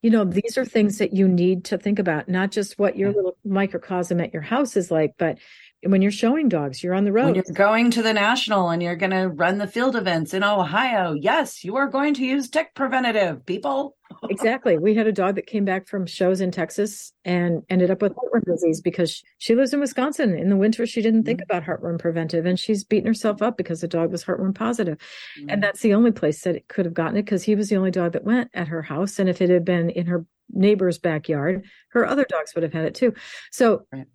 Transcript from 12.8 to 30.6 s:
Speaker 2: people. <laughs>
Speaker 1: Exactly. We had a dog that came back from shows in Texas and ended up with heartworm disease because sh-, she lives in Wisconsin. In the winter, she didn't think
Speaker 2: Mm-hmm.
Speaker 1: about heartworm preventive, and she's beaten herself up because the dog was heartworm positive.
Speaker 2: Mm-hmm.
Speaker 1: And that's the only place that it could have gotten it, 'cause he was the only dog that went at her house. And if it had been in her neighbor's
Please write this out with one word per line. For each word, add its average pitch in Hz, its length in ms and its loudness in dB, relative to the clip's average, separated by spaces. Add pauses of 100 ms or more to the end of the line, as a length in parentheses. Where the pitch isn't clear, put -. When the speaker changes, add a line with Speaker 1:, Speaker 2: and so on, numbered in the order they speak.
Speaker 2:
people. 277 520 -4 (140)
<laughs> - 180 -14
Speaker 1:
Exactly. 220 480 0
We 190 160 2
had 220 140 2
a 220 40 2
dog 196 240 0
that - 120 -8
came 202 180 -2
back 190 220 -4
from 190 180 -6
shows 185 360 0
in 180 100 0
Texas 196 640 -6 (120)
and 175 440 0
ended 180 200 4
up 190 120 0
with 202 120 2
heartworm - 320 -2
disease 165 360 0
because 170 340 0
sh-, - 80 -18 (160)
she - 160 2
lives 254 180 2
in 285 60 0
Wisconsin. 277 580 0
In 170 120 0
the 202 80 4
winter, 220 280 2
she 226 160 -4
didn't 220 220 4
think 220 160 -2
Speaker 2:
Mm-hmm. 180 180 -4
Speaker 1:
about 170 60 -4
heartworm 170 340 -4
preventive, 165 480 -2
and 180 140 0
she's 202 240 -2
beaten - 240 0
herself 220 340 0
up 233 160 0
because 175 240 -6
the 170 60 -6
dog 170 240 0
was 175 140 -6
heartworm 190 280 -2
positive. 220 440 -2 (420)
Speaker 2:
Mm-hmm. 143 100 -14
Speaker 1:
And 202 140 -2
that's 202 160 -4
the 214 160 4
only 233 160 6
place 156 300 -2
that 175 140 -2
it - 120 -12
could - 180 -2
have 170 80 -6
gotten 165 240 -2
it, 202 80 -2
'cause 190 180 -2
he 214 120 2
was 202 140 -2
the 208 80 2
only 190 140 2
dog 175 200 0
that - 140 -4
went 240 280 0
at 170 140 -4
her 160 160 -6
house. 156 340 -6
And 190 120 2
if 170 120 -2
it 180 80 4
had 175 160 4
been 170 240 2
in 175 180 -4
her 175 180 -2 (280)
neighbor's 190 460 4